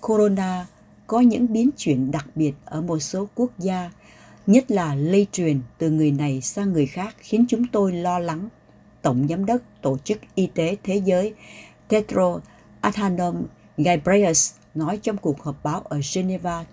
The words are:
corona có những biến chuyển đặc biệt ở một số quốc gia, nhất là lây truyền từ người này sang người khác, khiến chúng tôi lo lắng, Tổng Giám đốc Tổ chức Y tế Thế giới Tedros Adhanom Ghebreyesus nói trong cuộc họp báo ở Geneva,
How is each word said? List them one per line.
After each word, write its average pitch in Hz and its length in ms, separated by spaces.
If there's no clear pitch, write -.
corona 196 640
có 226 120
những 240 340
biến 233 240
chuyển 135 340
đặc 147 140
biệt 151 180
ở 156 160
một 170 180
số 190 360
quốc 247 240
gia, 180 320
nhất 240 240
là 165 240
lây 185 360
truyền 151 300
từ 165 120
người 156 220
này 143 300
sang 196 320
người 151 120
khác, 180 340
khiến 233 300
chúng 240 180
tôi 202 260
lo 175 260
lắng, 170 300
Tổng 135 280
Giám 185 160
đốc 240 160
Tổ 139 220
chức 214 140
Y 185 120
tế 170 360
Thế 190 120
giới 190 380
Tedros 185 560
Adhanom 180 600
Ghebreyesus 175 760
nói 160 220
trong 208 200
cuộc 147 240
họp 147 220
báo 156 160
ở 147 200
Geneva, 175 580